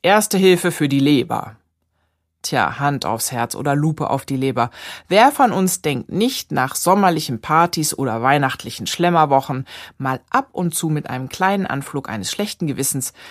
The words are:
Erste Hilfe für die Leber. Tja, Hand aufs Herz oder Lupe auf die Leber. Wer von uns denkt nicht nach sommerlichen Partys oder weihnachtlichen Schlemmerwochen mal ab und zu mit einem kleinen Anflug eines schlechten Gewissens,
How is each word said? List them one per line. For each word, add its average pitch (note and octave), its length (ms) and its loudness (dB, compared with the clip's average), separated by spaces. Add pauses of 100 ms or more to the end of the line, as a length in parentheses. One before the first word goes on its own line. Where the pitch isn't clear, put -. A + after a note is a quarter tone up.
Erste G3+ 360 2
Hilfe F#3 360 4
für D3 160 0
die C#3 100 2
Leber. C3+ 560 0 (880)
Tja, A2 380 -2
Hand C#3+ 260 -2
aufs A2 260 -4
Herz A#2 240 -4
oder C#3+ 220 0
Lupe D3+ 320 0
auf C3+ 160 -4
die C#3 100 -4
Leber. B2+ 360 -2 (360)
Wer A3+ 240 6
von B3+ 220 2
uns F#3+ 280 0
denkt C#3+ 300 -4
nicht A3+ 400 -2
nach C3+ 240 -2
sommerlichen E3+ 640 2
Partys D#3+ 580 0
oder A2+ 240 -2
weihnachtlichen C3+ 680 0
Schlemmerwochen C#3+ 760 2 (320)
mal C3 220 -4 (100)
ab C4+ 220 -2
und F3 240 -2
zu E3 140 -2
mit D3+ 200 -4
einem B2+ 200 -8
kleinen F#3+ 360 0
Anflug - 440 -8
eines G2+ 200 -8
schlechten - 380 -6
Gewissens, C#3 460 -4 (180)